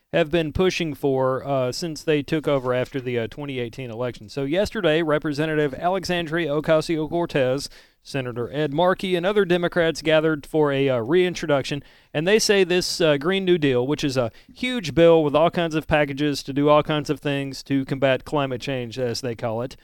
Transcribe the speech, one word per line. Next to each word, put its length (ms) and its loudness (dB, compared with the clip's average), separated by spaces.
have 180 0
been 220 0
pushing 420 -2
for, 520 0
uh, 260 0
since 300 -8
they 200 2
took 240 -2
over 280 0
after 260 -2
the, 180 -4
uh, 100 -2
twenty 300 -10
eighteen 320 -8
election. 380 -8
So 160 -6
yesterday, 580 0
Representative 720 0
Alexandria 760 -2
Ocasio-Cortez, 1160 0
Senator 500 -6
Ed 200 -4
Markey, 440 0
and 100 -2
other 180 2
Democrats 580 0
gathered 440 2
for 260 2
a, 160 2
uh, 120 0
reintroduction, 840 0
and 120 -2
they 120 4
say 240 4
this, 380 0
uh, 180 4
Green 260 -2
New 140 4
Deal, 260 2
which 200 -2
is 120 -2
a 140 0
huge 400 -4
bill 300 8
with 100 0
all 160 6
kinds 240 -2
of 140 -2
packages 560 0
to 80 -8
do 160 2
all 160 6
kinds 260 -2
of 80 -2
things 460 -6
to 200 0
combat 400 0
climate 360 -2
change, 400 -6
as 220 -2
they 120 -4
call 260 -4
it, 240 -8